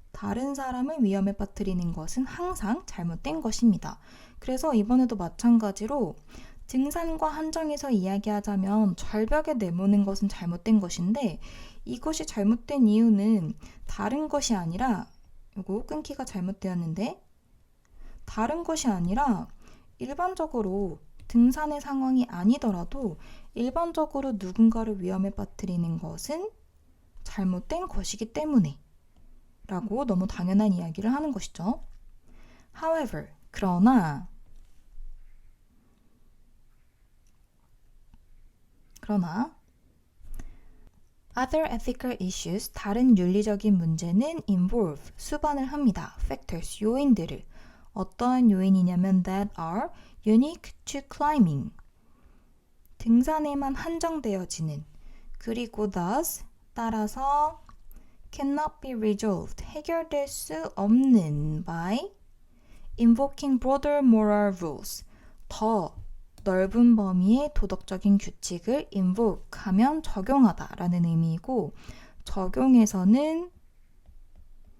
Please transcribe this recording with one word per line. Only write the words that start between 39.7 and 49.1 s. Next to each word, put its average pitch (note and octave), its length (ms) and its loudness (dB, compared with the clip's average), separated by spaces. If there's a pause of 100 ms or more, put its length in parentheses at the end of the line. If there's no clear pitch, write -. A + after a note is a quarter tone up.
other D4+ 380 0
ethical A#3+ 480 -4
issues, F#3 520 -6
다른 A#3 440 4
윤리적인 G3+ 600 2
문제는 F3 640 0 (100)
involve, F#3 520 0 (140)
수반을 D4 480 -2
합니다. B3+ 500 -2 (100)
Factors, - 600 -6
요인들을. G#3+ 580 2 (520)
어떠한 A#3+ 560 2
요인이냐면 F#3 720 4